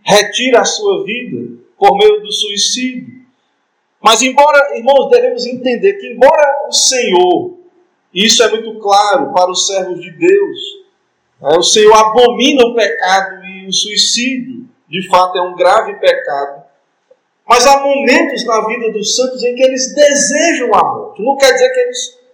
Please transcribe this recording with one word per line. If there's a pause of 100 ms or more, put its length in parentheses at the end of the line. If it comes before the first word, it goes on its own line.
retira
a
sua
vida (180)
por
meio
do
suicídio. (760)
Mas
embora,
irmãos,
devemos
entender
que
embora
o
Senhor, (540)
e
isso
é
muito
claro
para
os
servos
de
Deus, (840)
né,
o
Senhor
abomina
o
pecado
e
o
suicídio, (180)
de
fato,
é
um
grave
pecado. (840)
Mas
há
momentos
na
vida
dos
santos
em
que
eles
desejam
a
morte.
Não
quer
dizer
que
eles (160)